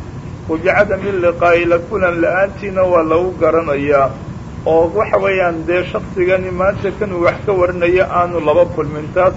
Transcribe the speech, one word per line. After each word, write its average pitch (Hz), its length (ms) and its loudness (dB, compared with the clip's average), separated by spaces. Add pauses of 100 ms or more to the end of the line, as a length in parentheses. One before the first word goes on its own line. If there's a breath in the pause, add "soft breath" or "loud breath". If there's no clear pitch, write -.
(460)
wa 160 120 -2
bicadami 190 540 0
liqaa'i, 175 540 2
la 170 140 4
kulan 180 360 -2
la'aantiina 185 680 0
waa 175 200 4
lagu 165 340 0
garanayaa. 147 720 2 (520)
Oo 165 320 4
waxa 208 260 0
weeyaan, 185 460 0
dee, 175 180 0
shaksigani 185 680 -2
maanta 190 400 -2
kan 208 200 -6
uu 175 120 -2
wax 175 180 2
ka 214 100 -2
warinayo 180 560 2
aanu 175 320 0
laba 156 260 4
kulmin, 151 460 -6
taas 180 260 2